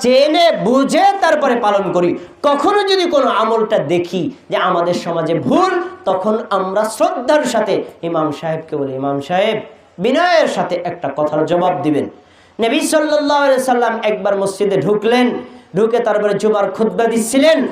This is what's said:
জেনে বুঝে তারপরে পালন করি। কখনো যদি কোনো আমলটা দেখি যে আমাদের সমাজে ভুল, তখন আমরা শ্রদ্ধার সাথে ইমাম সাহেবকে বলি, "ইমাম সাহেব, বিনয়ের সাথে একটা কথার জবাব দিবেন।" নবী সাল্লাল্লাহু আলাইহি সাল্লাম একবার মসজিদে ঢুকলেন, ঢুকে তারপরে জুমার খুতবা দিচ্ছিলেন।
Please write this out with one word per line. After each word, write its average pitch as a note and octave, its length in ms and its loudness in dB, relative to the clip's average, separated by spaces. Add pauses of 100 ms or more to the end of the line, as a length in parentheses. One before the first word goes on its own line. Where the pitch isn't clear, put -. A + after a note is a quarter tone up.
জেনে D4+ 520 4
বুঝে C4 520 2 (160)
তারপরে D4 360 2
পালন G3+ 360 0
করি। F3 260 0 (240)
কখনো D#4 400 2
যদি F#4+ 280 0
কোনো C4 200 2
আমলটা G#3+ 480 0
দেখি E3+ 520 -2 (200)
যে G3+ 60 -2
আমাদের F3 380 0
সমাজে E3 400 -2
ভুল, F4 480 0 (220)
তখন G#3+ 340 0 (120)
আমরা F#3+ 340 -2
শ্রদ্ধার D4+ 600 0
সাথে G#3+ 400 0 (180)
ইমাম D#3+ 300 -2
সাহেবকে D#3+ 440 -6
বলি, C3+ 180 -4
"ইমাম C#3 260 -4
সাহেব, G3+ 400 -2 (380)
বিনয়ের D4+ 500 2
সাথে F3+ 280 -4
একটা E3+ 400 -6
কথার D3+ 300 0
জবাব F3 360 0
দিবেন।" C#3 260 0 (560)
নবী C4+ 160 0
সাল্লাল্লাহু D4 640 2
আলাইহি B3+ 180 2
সাল্লাম A#3+ 400 0
একবার G3+ 340 0
মসজিদে G3 400 -2
ঢুকলেন, G#3+ 540 2 (460)
ঢুকে A3+ 220 2
তারপরে G#3 360 0
জুমার G3+ 360 0
খুতবা G#3+ 340 0
দিচ্ছিলেন। C4+ 680 2